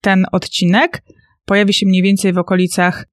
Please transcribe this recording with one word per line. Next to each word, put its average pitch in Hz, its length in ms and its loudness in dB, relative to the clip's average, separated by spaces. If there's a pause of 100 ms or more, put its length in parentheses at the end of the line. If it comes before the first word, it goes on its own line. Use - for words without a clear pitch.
ten 190 320 2
odcinek 190 680 0 (420)
pojawi 202 300 0
się - 120 0
mniej 185 160 2
więcej 196 300 2
w 180 60 -2
okolicach 180 760 -2